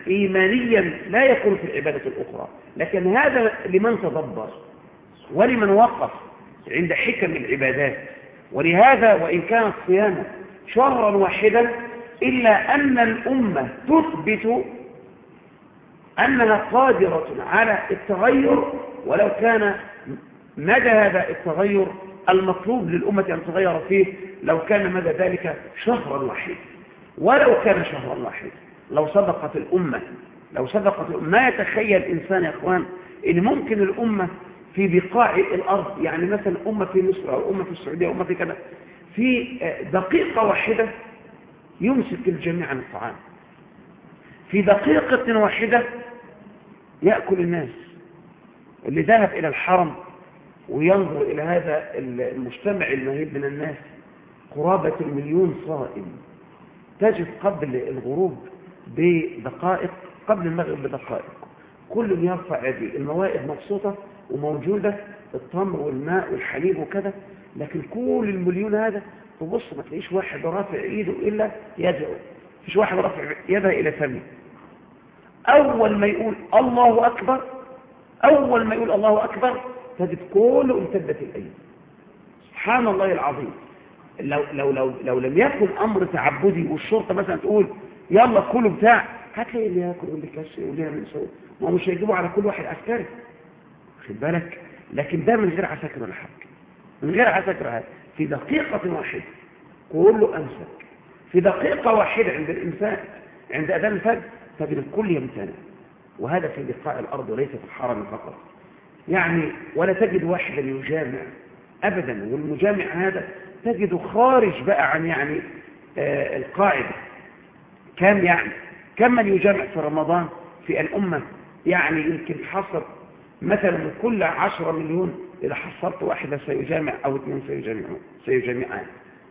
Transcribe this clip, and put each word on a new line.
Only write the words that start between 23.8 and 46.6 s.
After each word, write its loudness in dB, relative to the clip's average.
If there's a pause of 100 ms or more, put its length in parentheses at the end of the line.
فيه، 4 (360)
لو 2
كان 0
مدى 0
ذلك 0 (280)
شهرا 0
واحدا، -6 (640)
ولو 6 (100)
كان 4
شهرا -8
واحدا، -10 (400)
لو 0
سبقت 0
الأمة، -2 (520)
لو -4
سبقت 0
الأمة. -6
ما 4
يتخيل 0
إنسان -2
يا -2
إخوان -2 (420)
إن 4
ممكن 2
الأمة 0 (460)
في 4
بقاع 2
الأرض، 0
يعني -2
مثلا -2 (120)
أمة -2
في 2
مصر 0
أو -2
أمة -2
في -10
السعودية -4
أو 0
أمة -2
في -2
كذا، -4 (580)
في 0 (340)
دقيقة 2
واحدة 0 (920)
يمسك 0
الجميع -4
عن -6
الطعام، -10 (1400)
في 4
دقيقة 4
واحدة 2 (1200)